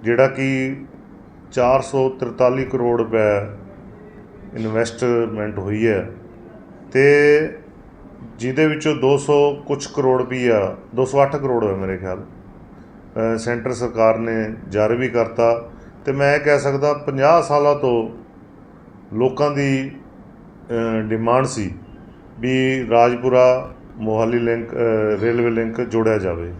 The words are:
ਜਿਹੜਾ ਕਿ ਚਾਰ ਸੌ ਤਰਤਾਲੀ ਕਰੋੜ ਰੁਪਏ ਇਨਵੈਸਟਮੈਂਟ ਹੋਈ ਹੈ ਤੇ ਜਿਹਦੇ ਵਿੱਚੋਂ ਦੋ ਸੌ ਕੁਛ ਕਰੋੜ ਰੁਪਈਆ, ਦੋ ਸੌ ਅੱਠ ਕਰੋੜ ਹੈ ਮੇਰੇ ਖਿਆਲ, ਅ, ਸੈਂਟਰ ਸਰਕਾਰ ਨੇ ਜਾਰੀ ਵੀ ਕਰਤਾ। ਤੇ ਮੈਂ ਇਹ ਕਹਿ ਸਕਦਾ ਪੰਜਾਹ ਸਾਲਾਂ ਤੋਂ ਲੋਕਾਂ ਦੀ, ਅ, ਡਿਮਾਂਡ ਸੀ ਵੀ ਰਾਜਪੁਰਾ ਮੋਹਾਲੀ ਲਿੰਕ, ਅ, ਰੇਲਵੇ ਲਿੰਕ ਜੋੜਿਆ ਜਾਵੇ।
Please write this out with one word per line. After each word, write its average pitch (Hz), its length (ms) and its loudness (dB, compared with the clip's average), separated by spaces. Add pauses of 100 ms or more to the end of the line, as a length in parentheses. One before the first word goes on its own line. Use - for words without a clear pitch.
ਜਿਹੜਾ 120 240 4
ਕਿ 135 480 -2 (760)
ਚਾਰ 127 300 2
ਸੌ 131 280 0
ਤਰਤਾਲੀ 127 560 0
ਕਰੋੜ 120 360 0
ਰੁਪਏ 107 460 0 (1120)
ਇਨਵੈਸਟਮੈਂਟ 110 1000 -2
ਹੋਈ 107 280 -2
ਹੈ 92 220 0 (800)
ਤੇ 131 120 4 (1300)
ਜਿਹਦੇ 131 300 0
ਵਿੱਚੋਂ 151 280 0
ਦੋ 143 220 2
ਸੌ 143 380 2 (120)
ਕੁਛ 139 200 -4
ਕਰੋੜ 131 340 2
ਰੁਪਈਆ, 120 560 0 (180)
ਦੋ 127 100 0
ਸੌ 139 180 2
ਅੱਠ 139 120 0
ਕਰੋੜ 127 300 -2
ਹੈ 101 80 0
ਮੇਰੇ 95 240 -6
ਖਿਆਲ, 95 280 -10
ਅ, - 1120 -8
ਸੈਂਟਰ 120 360 -4
ਸਰਕਾਰ 113 440 2
ਨੇ 113 360 -4 (160)
ਜਾਰੀ 107 260 2
ਵੀ 127 120 -2
ਕਰਤਾ। 117 600 0 (360)
ਤੇ 143 80 -2
ਮੈਂ 143 220 2
ਇਹ 151 40 2
ਕਹਿ 147 200 2
ਸਕਦਾ 139 340 0
ਪੰਜਾਹ 143 480 2
ਸਾਲਾਂ 147 340 2
ਤੋਂ 120 340 0 (1040)
ਲੋਕਾਂ 131 360 0
ਦੀ, 139 400 -2 (800)
ਅ, 113 300 -2
ਡਿਮਾਂਡ 113 440 0
ਸੀ 98 300 -6 (640)
ਵੀ 131 500 -2
ਰਾਜਪੁਰਾ 123 840 4 (240)
ਮੋਹਾਲੀ 113 420 0
ਲਿੰਕ, 117 340 -2
ਅ, - 20 -8 (460)
ਰੇਲਵੇ 120 280 0
ਲਿੰਕ 113 320 -2
ਜੋੜਿਆ 113 360 0
ਜਾਵੇ। 87 420 -4